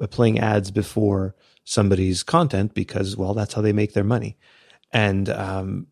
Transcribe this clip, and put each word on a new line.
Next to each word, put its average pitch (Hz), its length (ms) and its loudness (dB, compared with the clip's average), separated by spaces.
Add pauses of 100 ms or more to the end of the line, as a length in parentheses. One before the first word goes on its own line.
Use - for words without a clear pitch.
uh, 110 60 -2
playing 113 320 2
ads 104 320 0
before 101 640 0 (300)
somebody's 95 580 2
content 135 500 0
because, 98 420 -4
well, 95 200 -4
that's 107 180 -4
how 110 80 -2
they 107 120 2
make 104 200 0
their 104 100 2
money. 107 340 -2 (540)
And, 98 380 0
um, 95 640 -6